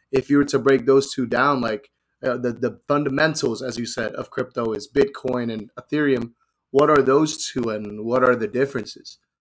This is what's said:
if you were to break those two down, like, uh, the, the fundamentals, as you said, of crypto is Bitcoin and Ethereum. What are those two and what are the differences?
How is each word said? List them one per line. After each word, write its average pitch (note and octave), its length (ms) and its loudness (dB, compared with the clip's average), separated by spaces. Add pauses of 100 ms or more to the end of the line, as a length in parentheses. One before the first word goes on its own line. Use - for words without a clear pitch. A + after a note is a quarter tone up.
(100)
if C3 180 0
you C#3+ 100 4
were C#3+ 80 4
to C#3 120 0
break C3 260 4
those C3+ 300 4
two B2+ 120 -2
down, B2+ 340 0
like, A2 320 -6 (280)
uh, B2+ 160 -2
the, A#2+ 160 -4
the A2+ 360 -6
fundamentals, C#3+ 720 0
as A#2 160 -8
you A#2 80 -6
said, A2+ 300 -8
of - 140 -12
crypto A#2+ 420 -4
is G#2 180 -8
Bitcoin B2+ 640 -2
and A2 240 -10
Ethereum. C3+ 560 -2 (400)
What D3 180 4
are C#3+ 120 6
those D3 440 2
two A#2 240 -4
and G#2+ 340 -8
what B2+ 200 0
are B2 100 6
the A2+ 140 -4
differences? B2 720 -6 (220)